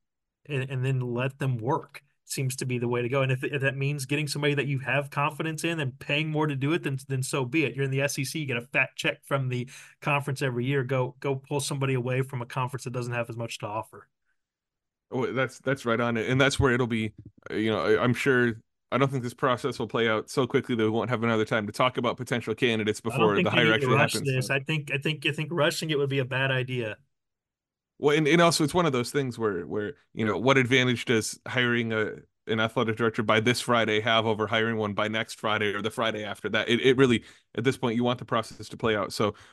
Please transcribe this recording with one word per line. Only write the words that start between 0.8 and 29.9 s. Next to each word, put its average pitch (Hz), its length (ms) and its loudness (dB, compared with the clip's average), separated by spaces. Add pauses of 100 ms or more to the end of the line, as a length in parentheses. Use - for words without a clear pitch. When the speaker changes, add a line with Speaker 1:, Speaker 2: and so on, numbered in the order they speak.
Speaker 1:
then 131 160 0
let 123 400 -4
them 131 160 -2
work 123 460 -4 (240)
seems 131 280 -4
to - 100 -6
be 123 140 -2
the 120 80 -2
way 120 160 0
to 120 60 -2
go. 135 140 2
And 131 100 2
if, 127 100 -2
if 143 200 -4
that 135 140 0
means 139 300 -4
getting 147 220 -2
somebody 147 260 0
that 139 140 0
you 139 100 0
have 135 320 -2
confidence 156 540 -2
in 165 160 -2
and 135 180 -4
paying 156 320 -2
more 151 160 0
to 147 80 -2
do 139 200 0
it, 170 100 -2
then, 139 120 -2 (120)
then 131 160 -2
so 139 200 -2
be 139 200 0
it. 117 100 -2
You're 139 120 -2
in 131 40 -4
the 135 120 0
S 143 180 -2
E 135 40 -2
C, 147 140 -6
you 151 80 -4
get 127 100 -4
a 117 160 -8
fat 135 220 2
check - 300 -4
from 135 240 -2
the 123 200 -4 (320)
conference 143 420 -2
every 123 220 -2
year. 135 200 0
Go, 131 340 -2
go 139 160 -2
pull 139 240 -6
somebody 135 360 -2
away 127 280 0
from 131 180 -6
a 120 60 -8
conference 127 380 -4
that 123 80 -8
doesn't 120 220 -6
have 120 140 -4
as 110 80 -8
much 117 220 -8
to 117 80 -8
offer. 107 400 -8 (1040)
Speaker 2:
Oh, 113 220 -2
that's, 127 260 -2
that's 135 260 -2
right 113 160 2
on 117 160 0
it. 107 120 -2
And 131 120 2
that's 139 200 4
where 135 120 6
it'll 120 140 2
be, 110 280 -2 (360)
uh, - 40 -6
you 107 180 2
know, 95 80 0
I, 90 200 4
I'm 120 140 4
sure, 123 400 2 (380)
I 120 60 2
don't 135 120 4
think 135 120 -4
this 120 120 -8
process 127 440 0
will 117 100 -2
play 117 200 2
out 107 220 0
so 131 160 2
quickly 123 280 0
that 110 80 2
we 110 80 4
won't 113 200 0
have 113 120 0
another 113 220 2
time 107 220 -2
to 107 60 -8
talk 127 240 0
about 120 200 0
potential 120 380 -4
candidates 110 500 0
Speaker 1:
I 117 40 -2
don't 117 100 -4
Speaker 2:
before 107 180 4
Speaker 1:
think 95 120 2
Speaker 2:
the 110 80 2
Speaker 1:
you - 0 -
Speaker 2:
hire 120 80 6
Speaker 1:
need 113 60 6
to 110 40 6
Speaker 2:
actually 123 200 2
Speaker 1:
rush - 180 2
Speaker 2:
happens, 131 200 -4
Speaker 1:
this. 131 160 -2
Speaker 2:
so. 135 60 0
Speaker 1:
I 139 60 0
think, 143 320 -6
I 139 60 -4
think, 151 280 -4
I 151 60 0
think 143 200 -6
rushing 165 380 0
it 147 80 0
would 139 120 0
be 135 100 0
a 127 40 0
bad 131 260 -2
idea. 127 460 -2 (1040)
Speaker 2:
Well, 147 160 4
and, 156 100 4
and 165 140 6
also 170 240 6
it's 143 100 -2
one 175 120 4
of 147 60 2
those 123 180 0
things 127 280 -2
where, 98 280 -2
where, 104 280 -4 (200)